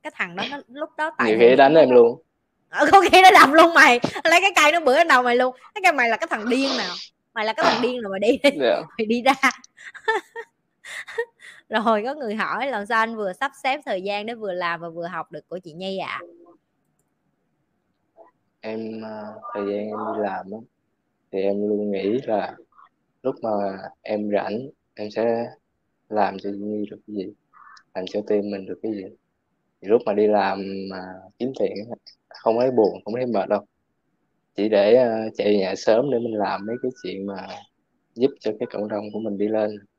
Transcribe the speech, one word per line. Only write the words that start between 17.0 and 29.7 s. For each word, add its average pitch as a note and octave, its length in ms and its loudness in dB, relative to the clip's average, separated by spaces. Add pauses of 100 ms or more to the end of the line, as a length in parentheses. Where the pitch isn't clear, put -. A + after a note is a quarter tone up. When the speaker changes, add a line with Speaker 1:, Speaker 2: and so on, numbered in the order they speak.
Speaker 2:
Em, A3 420 -10
ờ, G#2+ 360 -14 (140)
thời G#2 120 -6
gian G#2 220 -4
em G#2+ 100 -10 (180)
đi G#2+ 60 -6
làm F#2+ 300 -6
á, G#2+ 60 -12 (720)
thì G2 100 -4
em G2+ 280 -2
luôn G#2 220 -2
nghĩ G2 320 -2
là G2+ 320 -4 (680)
lúc C3 180 -4
mà A2+ 80 -4 (520)
em G#2+ 320 -4
rảnh, G2+ 260 -2 (360)
em G#2+ 160 -10
sẽ A#2 340 -2 (640)
làm G2 300 -2
cho G2+ 100 -8
Nhi G#2 420 -8
được G2+ 160 -18
cái G#2 80 -12
gì, G2 100 -6 (680)
làm F#2+ 180 -8
cho G#2 160 -4
team G#2 140 0 (100)
mình F#2+ 140 -10
được F#2+ 180 -12
cái A2+ 80 -6
gì. G2+ 120 -8 (760)